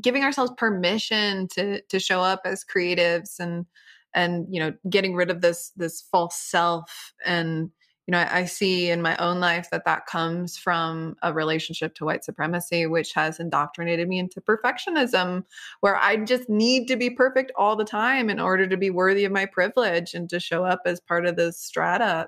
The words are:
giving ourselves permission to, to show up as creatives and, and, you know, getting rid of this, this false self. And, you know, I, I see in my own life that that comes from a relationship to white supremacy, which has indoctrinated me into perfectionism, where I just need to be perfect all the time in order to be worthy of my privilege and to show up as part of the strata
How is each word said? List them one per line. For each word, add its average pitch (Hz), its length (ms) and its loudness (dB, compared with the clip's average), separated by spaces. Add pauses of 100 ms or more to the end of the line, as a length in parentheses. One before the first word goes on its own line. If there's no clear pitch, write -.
giving 247 240 2
ourselves 269 320 0
permission 202 920 0
to, 196 340 -4
to - 160 -2
show 185 240 0
up 190 240 2
as 190 180 -4
creatives 175 760 0
and, 175 280 -6 (480)
and, 175 340 2
you 185 100 -4
know, 156 140 0 (160)
getting 190 260 2
rid 180 160 2
of 175 120 -2
this, 175 340 0
this 170 240 -6 (100)
false 170 260 0
self. 170 760 -2 (140)
And, 165 440 -2 (380)
you 180 40 -2
know, 175 60 2
I, 170 220 2
I 180 60 -2
see 180 440 0
in 170 100 0
my 165 180 0
own 175 200 0
life 175 320 0
that 170 140 -4
that 160 220 0
comes 170 500 -4
from 165 680 -2
a 170 100 0
relationship 160 640 -4
to - 100 -10
white 156 200 -4
supremacy, 170 600 -2
which 160 280 0
has 156 260 0
indoctrinated 170 680 -2
me 185 100 -2
into 185 220 -6
perfectionism, 220 1040 0 (380)
where 202 140 4
I 202 200 4
just 240 320 0
need 233 400 4
to 254 80 2
be 240 140 0
perfect 262 440 2
all 208 220 4
the 208 80 -2
time 226 440 0
in 190 120 -2
order 185 260 2
to 185 100 0
be 190 140 0
worthy 190 340 4
of 190 60 0
my 196 160 0
privilege 185 680 0
and 175 160 -6
to 175 100 -2
show 175 240 -2
up 180 200 2
as 180 140 0
part 175 280 0
of 175 100 0
the 170 160 2
strata 170 760 0